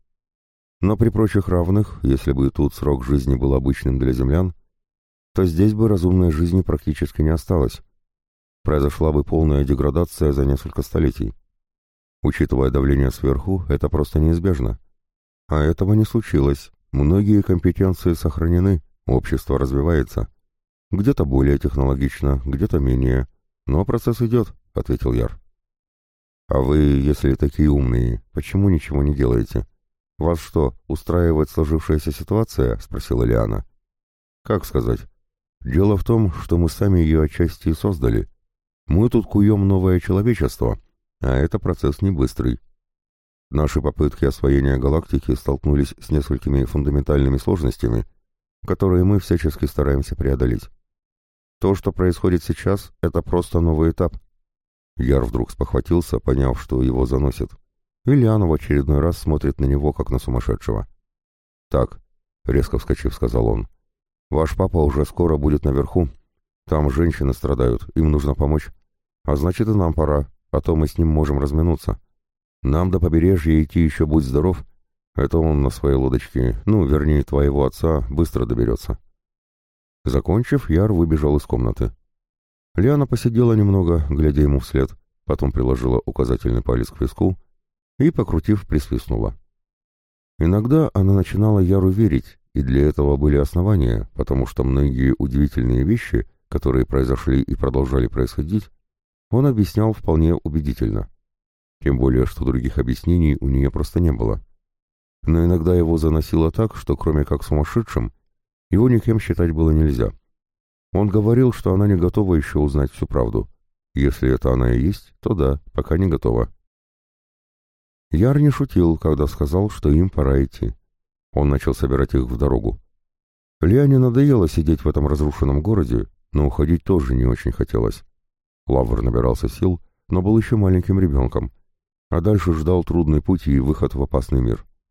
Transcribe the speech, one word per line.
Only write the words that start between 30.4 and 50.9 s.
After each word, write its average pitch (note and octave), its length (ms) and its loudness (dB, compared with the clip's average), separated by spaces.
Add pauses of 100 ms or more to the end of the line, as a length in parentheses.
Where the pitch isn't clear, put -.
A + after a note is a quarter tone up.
устраивает D#2+ 640 0
сложившаяся D#2 600 -2
ситуация?» — C2+ 680 -2
спросила - 440 -4
Лиана. A1 420 0 (800)
«Как G2+ 220 -2
сказать? A#1 340 -2 (600)
Дело F#2+ 360 2
в F2 60 -4
том, A2 280 0
что - 260 -4
мы E2+ 120 2
сами G2 300 0
ее D#2+ 240 4
отчасти - 460 -2
и D#2+ 40 0
создали. C2 560 -2 (560)
Мы F#2+ 240 2
тут A2+ 160 0
куем G2+ 420 2
новое F#2 320 2
человечество, F#2 800 -2 (420)
а B1+ 140 0
это D#2 220 0
процесс D#2 440 -4
не G2 100 0
быстрый. B1+ 480 -2 (920)
Наши D2 320 0
попытки C#2+ 440 -2
освоения C2+ 520 2
галактики C#2 580 -2
столкнулись C#2+ 640 -2
с - 120 -12
несколькими C#2 540 -2
фундаментальными C#2 720 0
сложностями, A#1+ 680 -2 (640)
которые F2+ 360 2
мы G2 160 2
всячески E2 460 -2
стараемся C#2 500 -2
преодолеть. B1+ 540 -2 (920)